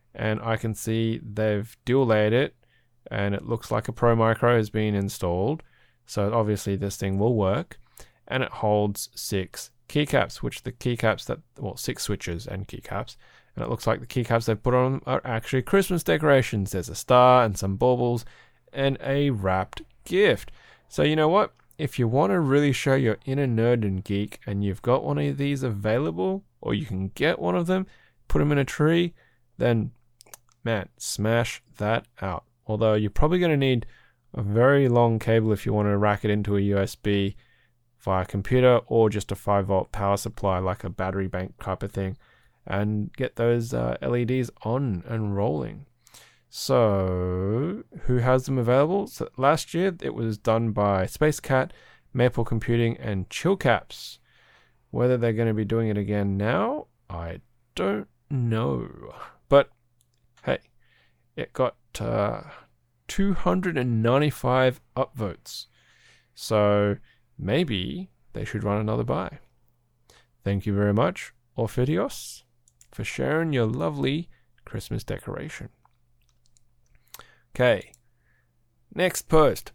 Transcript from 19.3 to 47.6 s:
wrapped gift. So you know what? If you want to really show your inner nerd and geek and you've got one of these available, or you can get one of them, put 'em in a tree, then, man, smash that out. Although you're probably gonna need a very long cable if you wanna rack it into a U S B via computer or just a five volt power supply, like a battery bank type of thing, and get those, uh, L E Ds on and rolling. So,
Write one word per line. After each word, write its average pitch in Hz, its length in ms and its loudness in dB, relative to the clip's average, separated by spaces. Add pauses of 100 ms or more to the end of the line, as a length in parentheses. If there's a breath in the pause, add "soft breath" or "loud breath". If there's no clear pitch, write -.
wrapped 95 520 -2 (220)
gift. 180 480 2 (360 soft breath)
So - 140 -2
you 151 140 2
know 156 120 4
what? 196 240 2 (240)
If - 220 -6
you 123 80 2
want 139 240 2
to 185 100 2
really 143 320 4
show 135 220 0
your 123 300 2
inner 135 220 -2
nerd 117 400 2
and 95 180 -2
geek 104 420 -4
and 101 160 -4
you've 98 200 -2
got 123 200 2
one 143 140 -2
of 143 220 -2
these 143 240 -2
available, 143 840 -2 (160)
or - 140 -4
you 156 100 -4
can - 240 -6
get - 300 0
one 175 180 -2
of 175 100 0
them, 190 200 0 (420 soft breath)
put 151 140 4
'em 147 100 2
in 143 60 4
a 143 80 2
tree, 170 480 2 (420 soft breath)
then, 120 360 0 (680)
man, 107 360 -4
smash 113 640 0 (160)
that 107 280 -2 (140)
out. - 240 -6 (220)
Although 107 280 2
you're 104 160 0
probably 160 280 4
gonna 170 180 2
need 131 300 2 (480 soft breath)
a - 80 -6
very 127 460 4
long 120 300 4
cable 110 340 2
if 98 120 -2
you 110 80 -2
wanna 104 240 2
rack 104 260 2
it 107 80 0
into 104 260 0
a 101 40 2
U 101 180 2
S 98 160 -2
B 101 400 0 (640 soft breath)
via 92 280 -2
computer 123 600 4
or 113 220 4
just 104 240 -4
a - 20 -4
five 101 320 0
volt 98 240 0
power 101 280 0
supply, - 400 -4
like 92 260 -4
a 95 60 -6
battery 95 380 -4
bank 92 300 -8
type 95 240 -6
of 202 100 -8
thing, 190 260 -4 (480 soft breath)
and 104 480 -2
get 127 220 -6
those, 117 360 0
uh, 120 300 -2
L 127 120 -2
E 120 120 0
Ds 127 240 0 (140)
on 113 420 -2
and 110 280 -4
rolling. 110 520 -4 (680 soft breath)
So, 98 1300 0 (180)